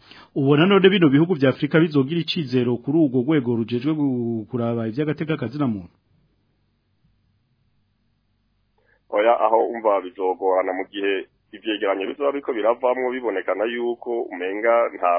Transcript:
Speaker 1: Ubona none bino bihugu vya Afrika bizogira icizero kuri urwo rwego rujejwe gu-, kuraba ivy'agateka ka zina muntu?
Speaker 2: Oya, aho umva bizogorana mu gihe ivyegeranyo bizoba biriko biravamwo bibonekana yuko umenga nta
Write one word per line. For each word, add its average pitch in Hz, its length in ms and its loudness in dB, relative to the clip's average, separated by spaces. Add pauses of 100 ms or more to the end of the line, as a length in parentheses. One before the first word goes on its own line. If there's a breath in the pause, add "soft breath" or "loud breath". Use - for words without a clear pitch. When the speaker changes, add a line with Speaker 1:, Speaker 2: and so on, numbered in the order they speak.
(300 loud breath)
Speaker 1:
Ubona 147 360 4
none 196 220 6
bino 185 200 4
bihugu 160 260 4
vya 135 160 2
Afrika 151 280 0
bizogira 156 420 2
icizero 127 560 -2
kuri 143 220 -2
urwo 131 240 2
rwego 123 320 2
rujejwe 120 400 -2
gu-, 120 540 -2
kuraba 117 400 -2
ivy'agateka 151 480 -4
ka 127 100 -6
zina 143 200 -4
muntu? 98 280 -6 (3250)
Speaker 2:
Oya, 110 300 4
aho 110 260 2
umva 107 340 0
bizogorana 92 720 -2
mu 95 140 -6
gihe 98 400 -4 (220)
ivyegeranyo 101 580 -4
bizoba 139 260 -4
biriko 143 200 -6
biravamwo 123 580 0
bibonekana 104 560 -4
yuko 120 440 -6 (120)
umenga 101 520 -2 (180)
nta 92 260 0